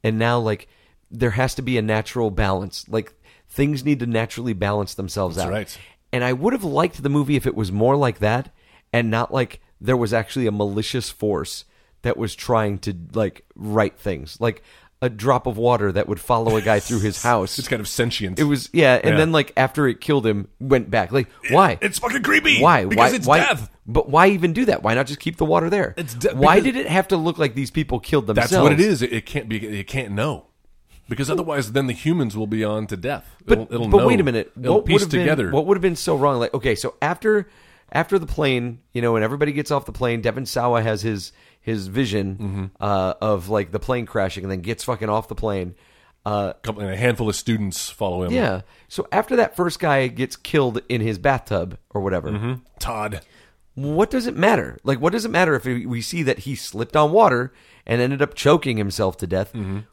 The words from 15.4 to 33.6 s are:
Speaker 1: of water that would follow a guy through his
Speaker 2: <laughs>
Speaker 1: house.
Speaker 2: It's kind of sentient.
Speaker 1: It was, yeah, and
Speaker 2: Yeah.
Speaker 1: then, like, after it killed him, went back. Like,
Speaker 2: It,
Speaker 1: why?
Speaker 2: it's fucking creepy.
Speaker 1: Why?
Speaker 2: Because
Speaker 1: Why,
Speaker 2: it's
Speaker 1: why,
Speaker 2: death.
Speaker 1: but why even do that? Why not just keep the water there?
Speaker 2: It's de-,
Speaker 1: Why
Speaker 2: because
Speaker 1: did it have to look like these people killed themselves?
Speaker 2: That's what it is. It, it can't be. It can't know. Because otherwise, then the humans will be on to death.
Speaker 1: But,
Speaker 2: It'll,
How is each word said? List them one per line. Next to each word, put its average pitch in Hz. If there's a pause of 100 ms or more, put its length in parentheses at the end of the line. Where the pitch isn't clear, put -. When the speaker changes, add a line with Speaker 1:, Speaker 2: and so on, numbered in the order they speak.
Speaker 1:
of 117
water 113
that 95
would -
follow 113
a 107
guy 104
through 113
his 104
Speaker 2:
<laughs> -
Speaker 1:
house. 113
Speaker 2:
It's 127
kind 117
of 104
sentient. 107
Speaker 1:
It 151
was, 143
yeah, 139
and -
Speaker 2:
Yeah. -
Speaker 1:
then, 160
like, 147
after 131
it 117
killed 143
him, 101 (140)
went 131
back. 101
Like, 127 (140)
Speaker 2:
It, -
Speaker 1:
why? 160
Speaker 2:
it's -
fucking 240
creepy. 302
Speaker 1:
Why? 143
Speaker 2:
Because 214
Speaker 1:
Why, 262
Speaker 2:
it's 180
Speaker 1:
why, 143
Speaker 2:
death. 190 (160)
Speaker 1:
but 123
why 160
even 175
do 247
that? -
Why 107
not 127
just 143
keep -
the -
water 165
there? 190
Speaker 2:
It's 156
de-, -
Speaker 1:
Why 147
Speaker 2:
because 240
Speaker 1:
did 254
it -
have 185
to 196
look 165
like 139
these 131
people 147
killed 131
themselves? 117
Speaker 2:
That's 185
what 147
it 147
is. 190
It, 120
it 110
can't 120
be. 110 (140)
It 98
can't 127
know. 117 (600)
Because 131
otherwise, 151
then 135
the 123
humans 139
will 110
be 110
on 107
to 101
death. 120 (220)
Speaker 1:
But, 107
Speaker 2:
It'll, 113